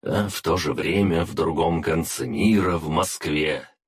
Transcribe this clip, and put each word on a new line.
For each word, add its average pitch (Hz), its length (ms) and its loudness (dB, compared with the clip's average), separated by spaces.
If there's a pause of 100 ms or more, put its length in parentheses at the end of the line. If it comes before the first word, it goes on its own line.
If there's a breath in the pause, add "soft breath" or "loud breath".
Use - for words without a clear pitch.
А 101 220 0
в - 140 -8
то 85 160 0
же 80 160 -2
время 87 500 2
в 85 100 -6
другом 82 480 0
конце 80 460 -2
мира, 90 500 2
в 78 120 -4
Москве, 78 800 -2 (180)